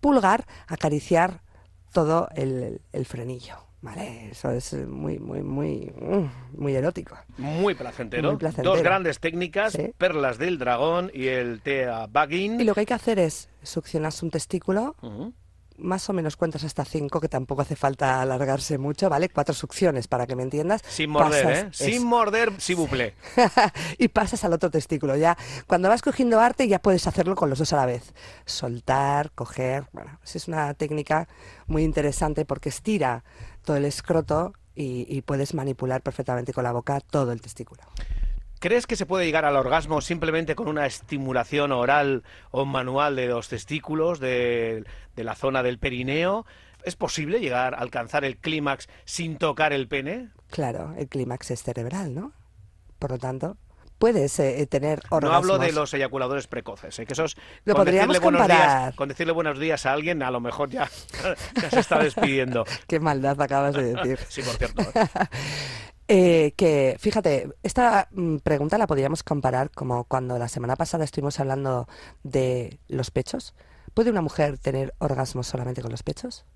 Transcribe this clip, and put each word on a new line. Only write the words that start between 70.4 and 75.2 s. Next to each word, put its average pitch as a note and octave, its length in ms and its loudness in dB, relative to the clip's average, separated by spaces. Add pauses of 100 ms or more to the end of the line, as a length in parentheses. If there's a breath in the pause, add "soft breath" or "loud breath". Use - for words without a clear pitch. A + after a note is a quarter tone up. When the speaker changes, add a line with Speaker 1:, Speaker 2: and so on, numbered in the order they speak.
Speaker 1:
semana B2 260 -2
pasada D#3+ 300 -2
estuvimos C#3+ 340 -4
hablando C3+ 480 -2 (380 loud breath)
de B2+ 640 -2
los B2+ 240 -4
pechos. - 420 -6 (400 soft breath)
¿Puede A3+ 160 4
una G#3 100 2
mujer D3 380 0
tener C3+ 400 -4
orgasmo C3 460 -2